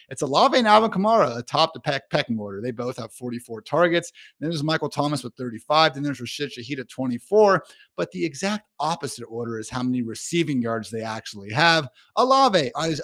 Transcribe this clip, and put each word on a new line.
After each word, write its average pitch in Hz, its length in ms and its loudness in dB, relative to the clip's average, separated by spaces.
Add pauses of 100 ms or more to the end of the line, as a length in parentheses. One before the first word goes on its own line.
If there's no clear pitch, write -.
it's - 140 -10
Olave 175 360 4
and 240 80 4
Alvin 214 240 6
Kamara 185 480 2
atop 147 360 0
the 123 80 -12
peck-, 139 280 -4
pecking 127 300 -2
order. 101 220 -8
They 123 100 -4
both 123 240 -6
have 113 160 -10
forty-four 120 520 -10
targets. 170 500 0 (260)
Then 151 100 -4
there's 156 140 -2
Michael 156 240 0
Thomas 143 340 0
with 120 140 -12
thirty-five. 135 580 -2
Then 139 100 -6
there's 139 180 -4
Rashid 143 280 -8
Shaheed 127 300 -10
at 120 80 -14
twenty-four. 170 720 2 (360)
But 170 140 -4
the 175 120 -6
exact 190 460 -6 (100)
opposite 147 460 -4
order 117 340 -8
is 110 100 -10
how 123 140 -6
many 127 180 0
receiving 131 600 -2
yards 113 280 -4
they 113 120 -6
actually 107 500 -10
have. 156 380 4 (260)
Olave 247 580 4
on 160 160 -2
his 156 140 -4